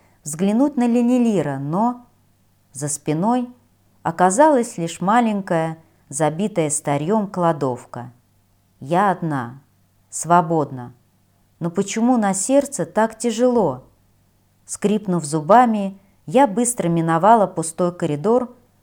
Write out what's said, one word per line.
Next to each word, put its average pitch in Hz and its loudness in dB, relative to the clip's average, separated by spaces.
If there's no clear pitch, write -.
взглянуть 202 0
на 240 2
Ленилира, 233 2
но 196 -2
за 143 -8
спиной 220 -2
оказалась 233 2
лишь 165 -6
маленькая, 190 0
забитая 156 -2
старьём 156 -2
кладовка. 143 -4
Я 175 2
одна, 143 -4
свободна. 156 0
Но 170 -2
почему 220 0
на 202 0
сердце 277 0
так 220 -2
тяжело? 226 0
Скрипнув 190 -2
зубами, 196 2
я 247 4
быстро 196 -2
миновала 170 4
пустой 175 -4
коридор, 175 -2